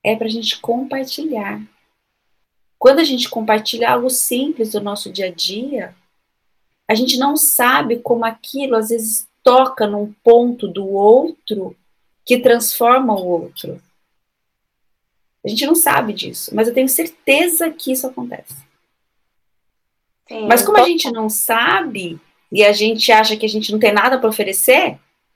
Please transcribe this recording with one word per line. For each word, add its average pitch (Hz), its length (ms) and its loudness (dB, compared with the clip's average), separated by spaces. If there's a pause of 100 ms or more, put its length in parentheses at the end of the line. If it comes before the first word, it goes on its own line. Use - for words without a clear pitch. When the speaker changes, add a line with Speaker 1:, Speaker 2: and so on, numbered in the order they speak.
Speaker 1:
é 214 100 0
pra 220 140 -6
gente 220 320 -6
compartilhar. 254 1000 -6 (1160)
Quando 277 220 6
a 330 60 4
gente 254 240 -4
compartilha 220 600 -2
algo 247 180 0
simples 254 640 -4
do 208 80 -4
nosso 202 280 -8
dia 185 180 -6
a 180 40 -8
dia, 214 640 -8 (920)
a 214 100 0
gente 254 220 0
não 285 200 0
sabe 240 600 2
como 233 260 -2
aquilo, 262 500 -4
às 214 140 0
vezes, 220 360 -4 (160)
toca 254 460 4
num 208 240 -6 (100)
ponto 240 460 4
do 190 220 -8
outro 208 840 2 (520)
que 247 140 2
transforma 240 720 2
o 185 120 -4
outro. - 560 -6 (1600)
A - 40 -8
gente 220 180 -4
não 320 100 2
sabe 240 380 2
disso, - 400 -12
mas 220 140 2
eu 240 60 -2
tenho 262 140 2
certeza 320 840 -2
que - 200 -8
isso 262 140 -4
acontece. 254 500 -12 (1700)
Speaker 2:
Sim, 220 200 -8
Speaker 1:
Mas 240 140 4
como 415 160 2
a - 40 8
Speaker 2:
total. 349 100 4
Speaker 1:
gente 311 200 -2
não 220 180 -4
sabe, 226 920 -2 (320)
e 202 120 4
a 208 80 6
gente 220 400 2
acha 220 240 4
que 220 100 -6
a 214 40 0
gente 214 220 -4
não 214 80 0
tem 208 120 4
nada 240 280 2
pra 220 100 2
oferecer, 220 720 0 (360)